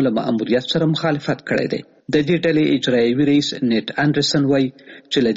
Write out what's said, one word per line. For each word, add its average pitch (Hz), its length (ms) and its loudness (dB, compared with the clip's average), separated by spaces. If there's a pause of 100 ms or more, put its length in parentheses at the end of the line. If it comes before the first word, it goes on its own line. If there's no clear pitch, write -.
له 113 160 0
مأموریت 117 500 -2
سره 160 220 2
مخالفت 151 560 -4
کړی - 240 -2
دی. - 80 -4 (320)
د - 20 4 (120)
دې 175 180 2
ډلې 156 180 2 (140)
اجرایوي 123 460 2 (100)
رئیس 147 200 0 (160)
نیټ 113 180 0 (140)
انډرسن 143 440 0
وایي 135 280 0 (380)
چې - 140 0
له 113 120 2